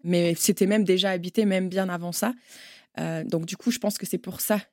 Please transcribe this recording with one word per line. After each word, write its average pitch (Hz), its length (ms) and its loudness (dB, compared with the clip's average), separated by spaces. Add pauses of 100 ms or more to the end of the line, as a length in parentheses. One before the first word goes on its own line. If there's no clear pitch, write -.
mais 170 320 2
c'était 190 320 2
même 214 160 4
déjà 185 280 2
habité, 185 340 0
même 190 240 2
bien 190 180 0
avant 175 240 -4
ça. 214 220 -2 (680)
Euh, 160 240 -4
donc, 165 220 -2
du 180 100 -10
coup, - 160 -2
je - 80 -2
pense 208 180 -2
que - 80 -10
c'est - 120 -2
pour - 240 -10
ça 208 180 0 (140)